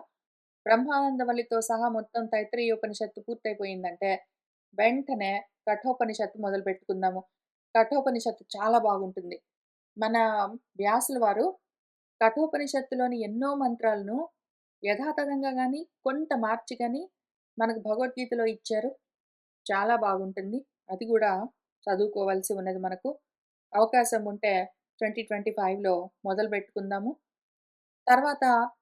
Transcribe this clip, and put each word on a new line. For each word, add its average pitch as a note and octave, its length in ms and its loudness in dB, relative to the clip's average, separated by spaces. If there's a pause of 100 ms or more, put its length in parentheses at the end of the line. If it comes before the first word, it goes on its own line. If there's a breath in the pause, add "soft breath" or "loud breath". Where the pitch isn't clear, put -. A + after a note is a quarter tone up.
(640)
బ్రహ్మానందవల్లితో A#3+ 960 2
సహా A#3 280 0
మొత్తం A3+ 360 -2
తైత్రీయోపనిషత్తు A3 960 -2
పూర్తయిపోయిందంటే, G3 1040 -4 (480)
వెంటనే G#3+ 720 0 (240)
కఠోపనిషత్తు A3 720 -2
మొదలు G3 200 -2
పెట్టుకుందాము. F#3+ 600 -2 (540)
కఠోపనిషత్తు A#3 680 2 (120)
చాలా A3 200 4
బాగుంటుంది. F#3+ 640 0 (560)
మన A3 200 2 (600)
వ్యాసుల A3+ 400 2
వారు A#3 400 2 (640)
కఠోపనిషత్తులోని C4 960 0
ఎన్నో A#3 360 -2
మంత్రాలను A#3 760 -2 (540)
యథాతథంగా C#4 640 -2
గాని, C4 380 -2 (160)
కొంత D4 240 -2 (100)
మార్చి A3+ 440 -2
గాని C4 280 -4 (500)
మనకు A3+ 200 0
భగవద్గీతలో A#3 640 -2
ఇచ్చారు. A3 420 -2 (800)
చాలా G#3 300 2
బాగుంటుంది. G3 720 -2 (240)
అది F#3+ 160 -8
కూడా G#3+ 420 2 (400)
చదువుకోవాల్సి G3 680 0
ఉన్నది F#3+ 240 -4
మనకు. F#3 420 -6 (560)
అవకాశం A3+ 500 4
ఉంటే G3+ 400 0 (320)
ట్వంటీ A3 240 -2
ట్వంటీ G#3 300 -4
ఫైవ్లో F#3+ 580 0 (160)
మొదలు G3+ 240 0
పెట్టుకుందాము. G3+ 680 -4 (920)
తర్వాత B3+ 640 4 (100)